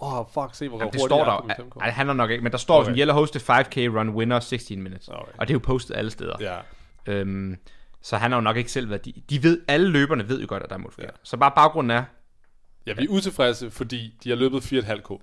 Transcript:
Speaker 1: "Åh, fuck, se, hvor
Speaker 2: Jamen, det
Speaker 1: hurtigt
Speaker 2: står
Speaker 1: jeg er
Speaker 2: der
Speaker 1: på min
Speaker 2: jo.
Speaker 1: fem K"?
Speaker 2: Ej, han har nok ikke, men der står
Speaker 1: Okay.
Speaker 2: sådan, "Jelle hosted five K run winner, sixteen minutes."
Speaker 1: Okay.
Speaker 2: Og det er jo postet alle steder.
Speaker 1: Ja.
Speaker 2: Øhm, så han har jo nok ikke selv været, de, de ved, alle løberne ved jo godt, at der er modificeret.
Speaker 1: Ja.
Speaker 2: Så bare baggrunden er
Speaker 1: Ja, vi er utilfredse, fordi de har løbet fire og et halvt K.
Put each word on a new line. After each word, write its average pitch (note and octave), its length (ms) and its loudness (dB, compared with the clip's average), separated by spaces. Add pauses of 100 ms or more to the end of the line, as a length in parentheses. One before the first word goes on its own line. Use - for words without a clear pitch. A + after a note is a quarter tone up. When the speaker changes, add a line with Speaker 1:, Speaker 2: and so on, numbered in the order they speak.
Speaker 1:
"Åh, C3 320 -6
fuck, C3+ 220 -6
se, C#3+ 140 -8
hvor A#2 80 -12
Speaker 2:
Jamen, A2 160 -6
det C3 80 0
Speaker 1:
hurtigt - 0 -
Speaker 2:
står C#3 160 6
Speaker 1:
jeg D#3 100 6
er A2+ 40 4
Speaker 2:
der G2+ 100 2
Speaker 1:
på - 60 -8
min A2 120 -2
Speaker 2:
jo. A#2+ 40 -12
Speaker 1:
fem - 80 -18
K"? - 100 -18
Speaker 2:
Ej, A2 80 0
han C3+ 180 -2
har C#3 60 0
nok A#2+ 160 2
ikke, A#2 140 -4
men A#2+ 80 -2
der B2 60 -2
står E3 200 4
Speaker 1:
Okay. C3 80 6
Speaker 2:
sådan, A#2+ 140 0
"Jelle D3 140 4
hosted D3 280 2
five C3 220 6
K A#2+ 320 -2
run A2 140 0
winner, A2+ 300 0
sixteen A#2 420 -8
minutes." F#2 280 -14
Speaker 1:
Okay. - 280 -14
Speaker 2:
Og - 100 -2
det D3 60 2
er - 20 4
jo B2 40 2
postet - 360 -2
alle A2 160 -4
steder. - 280 -8
Speaker 1:
Ja. F#2 180 -6 (560)
Speaker 2:
Øhm, G2 440 -4 (440)
så - 160 -4
han A#2+ 140 0
har B2 60 2
jo A2+ 40 0
nok A2 160 2
ikke A#2+ 140 -4
selv B2 180 -4
været, G2+ 160 -6
de, - 80 -12 (160)
de C#3 140 -2
ved, E3+ 240 6
alle D#3+ 220 4
løberne C#3+ 400 2
ved C3+ 120 -2
jo - 80 -8
godt, G2 140 -6
at - 60 -12
der F#2+ 60 -10
er F#2+ 40 -10
modificeret. - 280 -14
Speaker 1:
Ja. - 160 -16
Speaker 2:
Så - 140 -8
bare C#3 180 6
baggrunden D#3 360 6
er A#2+ 120 2 (800)
Speaker 1:
Ja, - 80 -4
vi A2 100 -4
er - 60 0
utilfredse, B2 600 0
fordi A#2 420 -8 (100)
de B2 60 -6
har A#2+ 60 0
løbet C3 280 0
fire C3+ 160 -2
og - 20 2
et G2+ 60 -2
halvt G#2 160 -6
K. - 80 -12 (120)